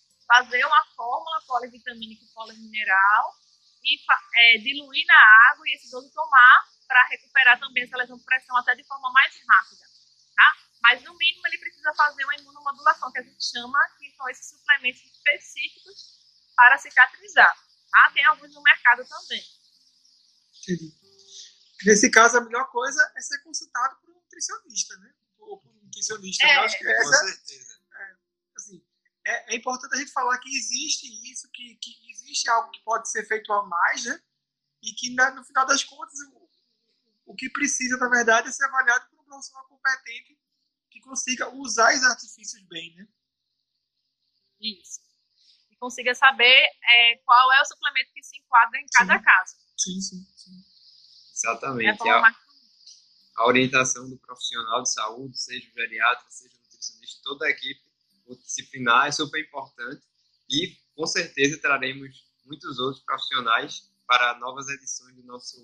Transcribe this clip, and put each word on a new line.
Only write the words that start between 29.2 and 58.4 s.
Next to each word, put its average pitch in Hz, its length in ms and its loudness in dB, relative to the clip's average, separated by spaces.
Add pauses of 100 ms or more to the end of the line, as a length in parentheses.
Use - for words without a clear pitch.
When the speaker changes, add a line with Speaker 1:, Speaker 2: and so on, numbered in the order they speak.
Speaker 2:
é, 233 280 -6
é - 20 -4
importante 254 380 -8
a 254 40 -4
gente 277 140 -10
falar 247 260 -2
que 269 160 -20
existe 294 520 -6 (240)
isso, - 220 -18
que, 240 240 -20
que - 340 -20
existe - 400 -10
algo - 200 -2
que - 120 -20
pode 220 280 -6
ser 214 160 -8
feito 214 260 -8
a 202 140 -4
mais, 185 380 -4
né? 285 160 -10 (600)
E 220 100 -14
que, 247 220 -12
na, 262 160 0
no 269 140 -16
final 262 220 -2
das 277 180 -2
contas, 285 340 -20 (140)
o, 339 180 -20 (760)
o 202 80 -20
que 262 160 -14
precisa, 254 460 -4
na 247 120 -4
verdade, 233 400 2
é 247 40 -12
ser 277 120 -6
avaliado 254 440 -2
por - 120 -20
um - 40 -20
profissional 269 440 -20
competente 262 720 -10 (520)
que - 100 -20
consiga 247 540 -8
usar 247 380 -2
esses 254 120 -2
artifícios 226 600 -6
bem, 165 320 -18
né? 190 120 -20 (1500)
Speaker 1:
Isso. 208 400 -14 (720)
E - 60 -20
consiga 247 380 -6
saber, 247 520 6 (180)
é, 233 400 4
qual 262 280 6
é 269 100 4
o - 20 -2
suplemento 285 480 -8
que 285 100 -20
se - 140 -20
enquadra 240 420 0
em 285 140 -16
cada 285 240 2
Speaker 2:
Sim. - 80 -10
Speaker 1:
caso. 202 320 2 (220)
Speaker 2:
Sim, 190 220 -8
sim, 190 260 -12 (100)
sim. 185 280 -20 (680)
Speaker 3:
Exatamente. 117 560 -4
Speaker 1:
É 107 60 0
bom, 113 160 -4
Speaker 3:
A, 113 100 4
Speaker 1:
mas 113 160 4 (1000)
Speaker 3:
a 113 100 0
orientação 127 640 0
do 127 80 -18
profissional 120 640 -10
de 131 100 -6
saúde, 117 480 -10
seja 123 300 -14
o - 20 -20
geriatra, 117 560 -6
seja - 260 -20
o - 40 -20
nutricionista, - 640 -20
toda 143 240 -10
a 143 40 0
equipe 135 300 -12 (460)
multidisciplinar 127 800 -2